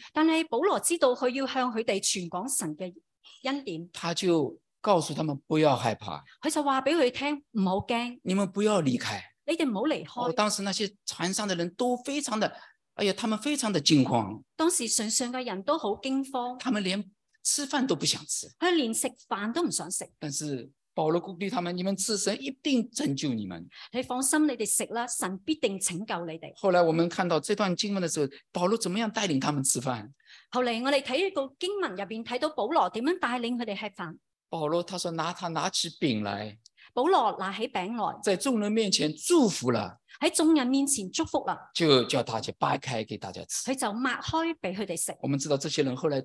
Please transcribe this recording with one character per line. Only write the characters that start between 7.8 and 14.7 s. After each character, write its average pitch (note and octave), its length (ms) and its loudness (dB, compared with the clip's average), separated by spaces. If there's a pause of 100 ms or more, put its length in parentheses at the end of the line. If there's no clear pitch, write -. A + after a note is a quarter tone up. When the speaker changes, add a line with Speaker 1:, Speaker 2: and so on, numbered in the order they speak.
Speaker 1:
驚。 A#3+ 380 -4
Speaker 2:
你 F3+ 100 0
們 G3 180 0
不 G3 120 -2
要 G#3 180 4
離 C3 160 2
開。 G#2+ 220 -4 (260)
Speaker 1:
你 D4+ 80 -2
哋 E4 160 0
唔 A3+ 60 0
好 F#3+ 60 0
離 C4+ 220 0
開。 B3 260 -4
Speaker 2:
哦， A#3+ 40 0
當 G#3+ 160 4
時 G3+ 140 -2
那 G3 80 -2
些 G3 200 -2 (140)
船 - 260 -2
上 G#3 160 -2
的 G3 60 0
人 F3 220 -2
都 B3 220 0
非 C#4 220 -4
常 A3 200 -4
的， G#3 120 0 (440)
哎 - 100 -2
呀， F#3+ 100 2
他 A#3 120 -4
們 G#3+ 100 0
非 D4 180 -2
常 G#3+ 160 -2
的 F3 100 2
驚 C#3 260 6
慌。 A2 340 0 (140)
Speaker 1:
當 D#4+ 160 4